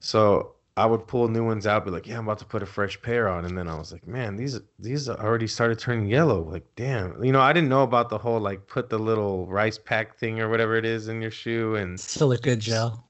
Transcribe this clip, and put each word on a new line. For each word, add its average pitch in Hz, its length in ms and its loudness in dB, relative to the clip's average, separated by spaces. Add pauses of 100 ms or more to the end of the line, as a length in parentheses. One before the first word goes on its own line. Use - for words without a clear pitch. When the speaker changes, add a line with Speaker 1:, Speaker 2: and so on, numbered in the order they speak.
Speaker 1:
So 104 540 2 (220)
I 101 100 4
would 113 200 2
pull 120 220 0
new 113 160 0
ones 107 220 -2
out, 104 180 2
be 98 60 -6
like, 85 160 -8
"Yeah, 113 120 -8
I'm 113 60 -8
about 107 140 -4
to - 60 -16
put 104 180 -6
a 98 40 -10
fresh 101 360 -4
pair 117 260 0
on." 87 160 -2
And 90 140 -6
then 87 100 -6
I 82 80 -6
was 76 160 -12
like, - 140 -18
"Man, 107 300 -6
these, 123 220 -6 (200)
these 131 300 -6
already 113 380 0
started 113 320 2
turning 117 280 0
yellow." 117 360 4
Like, 80 240 -8 (100)
damn. 117 480 -4
You 131 80 4
know, 135 80 6
I 131 120 8
didn't 165 160 4
know 135 140 4
about 120 280 4
the 110 80 -2
whole, 113 220 0
like, 98 280 -4
put 120 220 -6
the 110 80 0
little 104 500 0
rice 107 300 0
pack 110 380 -4
thing 113 240 -4
or 113 80 0
whatever 113 280 2
it 113 80 0
is 113 240 -2
in 113 140 -6
your 113 80 -6
shoe 113 460 -2
and 92 220 -4
Speaker 2:
Silica 127 580 0
gel. 113 540 -2